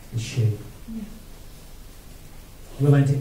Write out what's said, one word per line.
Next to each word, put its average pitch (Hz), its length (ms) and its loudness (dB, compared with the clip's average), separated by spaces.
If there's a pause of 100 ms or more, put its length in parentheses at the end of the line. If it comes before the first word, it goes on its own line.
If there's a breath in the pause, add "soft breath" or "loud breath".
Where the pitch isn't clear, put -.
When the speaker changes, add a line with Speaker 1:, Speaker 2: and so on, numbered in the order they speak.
(120)
Speaker 1:
the 117 60 0
sheep. 107 400 2 (320)
Speaker 2:
Yeah. 220 120 -6 (1800)
Speaker 1:
We'll 143 140 10
enter 139 260 6